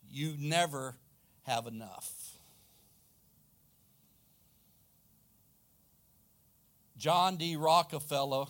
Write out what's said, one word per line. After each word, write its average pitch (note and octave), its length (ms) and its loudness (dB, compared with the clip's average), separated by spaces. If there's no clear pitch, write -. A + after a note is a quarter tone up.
"You D3 300 -6
never D3 560 0
have A#2+ 260 -2
enough." - 720 -14
John F3 400 4
D. E3 220 -2
Rockefeller D3 920 2